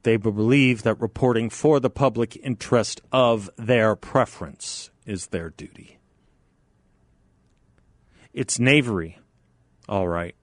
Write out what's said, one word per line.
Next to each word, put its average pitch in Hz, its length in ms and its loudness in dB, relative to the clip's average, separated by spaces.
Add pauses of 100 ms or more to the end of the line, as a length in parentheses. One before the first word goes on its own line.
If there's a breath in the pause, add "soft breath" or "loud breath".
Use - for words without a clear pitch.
They 113 160 2
believe 113 640 2
that 110 180 0
reporting 117 480 0
for 147 320 2
the 123 80 -2
public 117 480 -2
interest - 640 -2 (100)
of 117 460 2
their 110 400 2
preference - 920 -6 (160)
is 98 220 -8
their 85 200 -8
duty. - 500 -20 (2250 soft breath)
It's - 240 -6
knavery, 120 580 2 (720)
all 95 200 -2
right. 85 340 -6